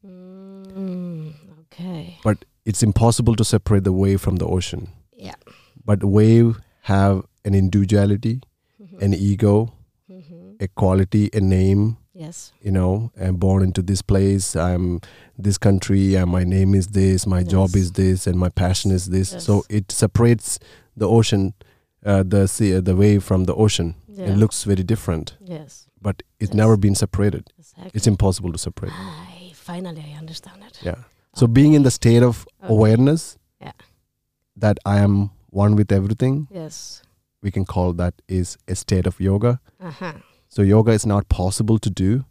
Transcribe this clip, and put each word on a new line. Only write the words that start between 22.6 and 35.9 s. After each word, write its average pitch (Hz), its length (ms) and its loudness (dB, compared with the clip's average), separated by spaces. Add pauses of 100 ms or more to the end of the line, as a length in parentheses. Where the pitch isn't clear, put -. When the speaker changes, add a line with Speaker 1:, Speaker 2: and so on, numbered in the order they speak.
Speaker 2:
uh, 92 40 2
the 92 160 0
wave 101 280 4
from 95 200 0
the 90 100 -2
ocean. 90 400 0 (140)
Speaker 1:
Yeah. 98 220 -8
Speaker 2:
It 98 60 0
looks 107 280 0
very 98 200 0
different. 87 600 -6
Speaker 1:
Yes. 160 420 -18 (160)
Speaker 2:
But - 220 -6 (160)
it's 104 120 -4
Speaker 1:
Yes. - 40 -8
Speaker 2:
never 110 220 4
been 101 180 2
separated. - 640 -4
Speaker 1:
Exactly. - 360 -20
Speaker 2:
It's 113 120 -2
impossible 95 460 0
to 82 60 -10
separate. - 360 -10
Speaker 1:
I, 180 600 -18
finally, 170 500 -14 (100)
I 151 40 -18
understand 165 460 -20
it. - 180 -20
Speaker 2:
Yeah. 104 220 -10 (300)
So - 100 2
Speaker 1:
Okay. 117 80 2
Speaker 2:
being 147 220 6
in 143 80 6
the 127 80 4
state 117 320 4
of 123 240 0 (160)
Speaker 1:
Okay. 185 100 -2
Speaker 2:
awareness 113 680 2 (220)
Speaker 1:
Yeah. - 120 -20 (840)
Speaker 2:
that 104 300 0
I 101 140 2
am 101 300 2 (200)
one 101 260 2
with 104 160 2